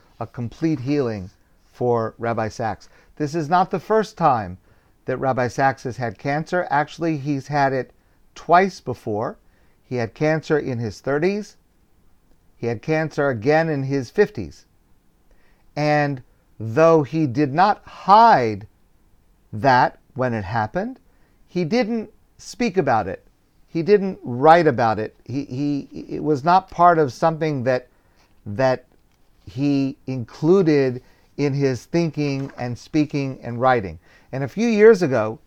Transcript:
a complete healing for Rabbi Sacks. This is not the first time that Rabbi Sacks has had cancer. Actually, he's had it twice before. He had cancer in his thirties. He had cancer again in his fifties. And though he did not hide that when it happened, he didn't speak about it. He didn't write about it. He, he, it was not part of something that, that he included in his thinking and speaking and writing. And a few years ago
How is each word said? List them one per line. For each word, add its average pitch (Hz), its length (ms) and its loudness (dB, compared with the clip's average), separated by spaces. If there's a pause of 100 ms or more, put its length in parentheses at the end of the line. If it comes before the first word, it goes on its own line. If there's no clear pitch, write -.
(200)
a 113 80 -10
complete 131 540 -4
healing 117 480 -4 (420)
for 117 460 0
Rabbi 113 320 -4
Sacks. 110 400 -8 (260)
This 147 200 -4
is 156 120 -4
not 180 220 2
the 190 100 -4
first - 380 -2
time 113 400 0 (480)
that 127 120 -4
Rabbi 127 300 -2
Sacks 135 360 -2
has 123 140 -8
had 117 200 -6
cancer. 156 540 -4
Actually, 151 460 -2
he's 139 280 -6
had 139 260 0
it 127 220 -4 (400)
twice 180 460 2
before. 117 580 -8 (460)
He 127 140 -8
had 113 180 -6
cancer 156 420 0
in 127 220 -6
his 110 200 -8
thirties. 180 580 -4 (1000)
He - 80 -8
had 117 160 -6
cancer 156 480 -2
again 147 400 0
in 139 140 -4
his 135 260 -4
fifties. 110 560 -4 (1120)
And 147 480 0 (360)
though 151 440 4
he 156 240 -2
did 131 260 -2
not 190 320 0
hide 151 840 4 (840)
that 127 480 2 (160)
when 123 180 -2
it 107 100 -4
happened, 117 560 -4 (480)
he 180 180 -4
didn't 220 460 -2 (280)
speak 208 380 -6
about 120 300 2
it. - 160 -8 (440)
He 165 160 -4
didn't 190 400 2
write 151 420 4
about 113 320 2
it. 107 180 -6 (100)
He, 135 200 -8
he, 143 720 -8
it 156 80 -8
was 147 200 -2
not 180 280 2
part 175 260 4
of 143 160 2
something 156 520 -2
that, 127 240 -2 (540)
that 127 420 -2 (600)
he 139 520 -2 (100)
included 139 960 0 (320)
in 143 160 -2
his 135 340 -2
thinking 143 720 -4
and 123 180 -8
speaking 139 640 -4
and 120 180 -8
writing. 113 380 0 (340)
And 135 120 -6
a 135 40 -4
few 226 200 -2
years 214 340 6
ago 120 460 0